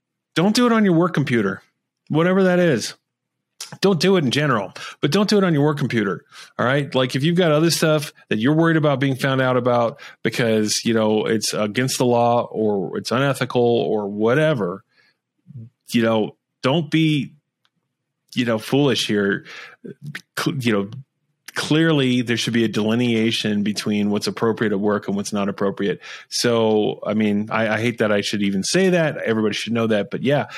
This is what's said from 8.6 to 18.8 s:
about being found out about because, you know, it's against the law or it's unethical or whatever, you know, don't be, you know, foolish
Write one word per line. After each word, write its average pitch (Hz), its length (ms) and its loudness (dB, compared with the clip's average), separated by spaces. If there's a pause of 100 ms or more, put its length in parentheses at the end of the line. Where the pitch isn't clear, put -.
about 147 240 2
being 135 160 0
found 135 240 0
out 127 160 2
about 120 440 0 (220)
because, 110 600 0
you 117 80 0
know, 107 320 2
it's 107 300 -2
against 107 440 -2
the 135 60 2
law 120 380 2 (100)
or 104 460 -2
it's 98 120 -8
unethical 131 520 0
or 110 440 0
whatever, 110 800 0 (1080)
you 120 120 0
know, 113 340 0 (260)
don't 147 280 0
be, 151 420 0 (1040)
you 120 100 -2
know, 117 140 0
foolish 135 480 0